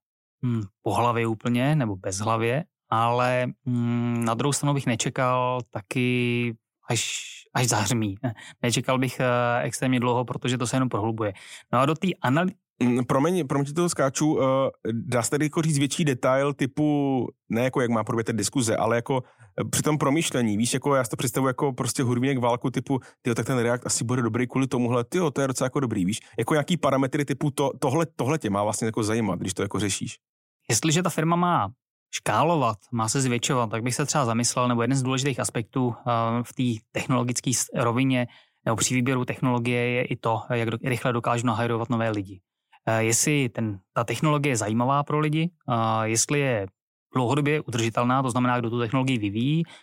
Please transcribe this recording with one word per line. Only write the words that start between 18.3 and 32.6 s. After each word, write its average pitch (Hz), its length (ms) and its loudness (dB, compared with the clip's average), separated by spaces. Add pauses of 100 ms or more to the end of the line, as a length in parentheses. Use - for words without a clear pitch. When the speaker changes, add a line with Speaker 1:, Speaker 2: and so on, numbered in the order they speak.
Speaker 2:
diskuze, 110 460 0
ale 110 180 2
jako, 123 280 -2 (380)
eh, 110 80 -4
při - 120 -2
tom 151 160 2
promýšlení, 139 600 0
víš, 117 160 0
jako 143 220 2
já 131 80 4
si 113 60 -4
to 151 60 -6
představuji 131 320 0
jako 131 260 0
prostě 127 300 -2
hudbínek 123 340 2
válku 120 320 0
typu, 127 300 -2 (220)
"Tyjo, 120 140 0
tak 113 100 -2
ten 135 120 0
React 117 280 0
asi - 180 -2
bude 127 180 0
dobrý 120 260 0
kvůli 131 200 0
tomuhle, 123 360 0
tyjo, 170 280 0
to 139 100 0
je 139 60 2
docela 131 180 -2
jako 131 140 -2
dobrý, 107 260 0
víš." 95 140 -2 (180)
Jako 117 160 0
nějaký 151 240 0
parametry 135 480 2
typu 143 260 -2
to, 139 280 0
tohle, 147 260 2 (100)
tohle 143 240 0
tě 107 100 -2
má 101 140 2
vlastně 107 220 -2
jako 113 180 0
zajímat, 104 360 0
když 98 140 -4
to - 80 -4
jako 98 180 -2
řešíš. 104 380 -4 (520)
Speaker 1:
Jestliže 160 340 2
ta 180 60 0
firma 160 260 0
má 165 360 2 (420)
škálovat, 120 640 0 (140)